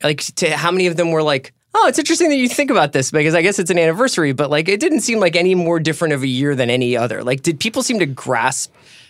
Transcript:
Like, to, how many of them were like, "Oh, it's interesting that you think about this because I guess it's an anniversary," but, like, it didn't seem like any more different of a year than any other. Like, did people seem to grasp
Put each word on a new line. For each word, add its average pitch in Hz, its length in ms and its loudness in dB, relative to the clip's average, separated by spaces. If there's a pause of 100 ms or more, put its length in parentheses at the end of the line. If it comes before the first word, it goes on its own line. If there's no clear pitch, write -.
Like, 147 200 0 (140)
to, 165 200 0
how 160 140 -2
many 185 160 2
of 165 100 -2
them 170 140 0
were 160 120 2
like, 143 300 -2 (220)
"Oh, 415 140 4
it's 262 100 0
interesting 330 320 2
that 285 60 2
you 247 120 2
think 277 220 -2
about 160 220 2
this 131 180 0
because 156 240 2
I 165 80 2
guess 202 160 0
it's 175 120 -2
an 175 80 0
anniversary," 165 540 2
but, 139 180 -2
like, 147 180 0
it 208 100 0
didn't 302 220 0
seem 226 180 -2
like 175 160 2
any 180 200 2
more 170 260 0
different 156 340 -2
of 131 80 -4
a 139 60 -2
year 139 260 0
than 123 160 0
any 123 260 0
other. 120 280 -4
Like, 135 180 -2
did 165 160 -2
people 226 240 -4
seem 233 180 -2
to 165 60 0
grasp 127 680 -4 (380)